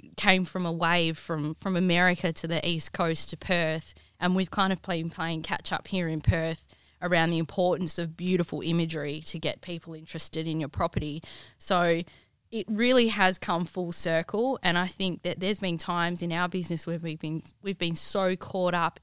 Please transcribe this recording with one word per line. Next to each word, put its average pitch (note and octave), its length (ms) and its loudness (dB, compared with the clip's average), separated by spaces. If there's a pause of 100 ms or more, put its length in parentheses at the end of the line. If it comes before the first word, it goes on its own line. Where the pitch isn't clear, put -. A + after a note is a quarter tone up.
(160)
came F#3+ 280 4
from F3+ 200 -4
a E3+ 60 0
wave E3 480 2
from, D#3 420 -4
from F#3+ 140 0
America F3 580 4
to - 140 -6
the E3 180 -2
East E3 280 -2
Coast E3 380 0
to - 60 -8
Perth. D#3+ 560 -2 (280)
And F3+ 160 2
we've F#3+ 160 0
kind F#3+ 200 2
of F3+ 100 -4
been E3+ 280 -4
playing E3 320 -4
catch - 300 -4
up - 160 -4
here F3+ 180 0
in D#3+ 140 -2
Perth E3 440 0 (380)
around E3+ 280 4
the E3 80 2
importance F3 600 0
of E3 180 -6
beautiful F3 440 0
imagery D#3+ 600 -2
to - 180 -6
get - 220 -2
people E3 320 -10
interested D#3+ 520 -8
in D#3+ 140 -2
your C#3+ 80 -2
property. D3+ 540 -4 (340)
So F3 460 2 (500)
it A3 160 -6
really A#3+ 400 6
has G3 280 4
come F3 280 0
full F3 280 -6
circle, G3+ 720 0
and F3 160 4
I F3+ 80 2
think F3+ 360 -4
that F3+ 160 -4
there's F#3+ 220 -2
been F3 160 -2
times F3 460 -2
in E3+ 100 -2
our F3 160 0
business E3+ 380 -4
where E3+ 120 -4
we've D#3+ 200 -6
been, D#3+ 240 -4 (200)
we've G3 160 -4
been E3 180 0
so F#3 400 0
caught F3+ 380 -2
up E3+ 280 0